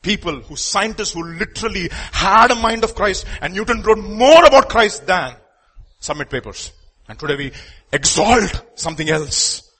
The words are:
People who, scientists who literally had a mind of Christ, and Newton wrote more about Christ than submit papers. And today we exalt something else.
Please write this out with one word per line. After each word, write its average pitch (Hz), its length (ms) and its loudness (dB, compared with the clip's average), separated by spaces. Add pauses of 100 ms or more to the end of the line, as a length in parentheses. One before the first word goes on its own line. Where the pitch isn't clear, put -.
People 175 420 -6
who, 147 120 -20
scientists 208 580 -4
who 170 120 -8
literally 185 640 -8
had 220 640 2
a - 20 2
mind 226 300 -2
of 220 100 -6
Christ, 190 320 -4 (160)
and 151 100 -6
Newton 214 300 -4
wrote 220 160 2
more 247 460 6
about 269 240 8
Christ 214 380 0
than 156 280 -2 (640)
submit 147 320 -8
papers. - 420 -12 (360)
And 107 100 -20
today 147 160 -4
we 139 180 -8 (400)
exalt 202 720 0 (140)
something 160 340 -6
else. - 580 -4 (120)